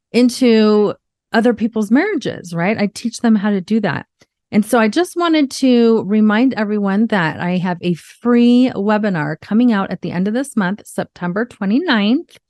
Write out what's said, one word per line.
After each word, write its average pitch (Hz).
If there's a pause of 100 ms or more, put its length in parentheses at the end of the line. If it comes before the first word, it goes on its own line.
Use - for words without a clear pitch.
(120)
into 220 (360)
other 233
people's 214
marriages, 277
right? 175
I 208
teach -
them 226
how 208
to 196
do 214
that. 165 (440)
And 208
so 247
I 220
just 320
wanted 320
to 233
remind 214
everyone 208
that 175
I 180
have 180
a 180
free 240
webinar 196
coming 240
out 196
at 185
the 175
end 185
of 214
this 269
month, 196
September -
twenty-ninth 240 (100)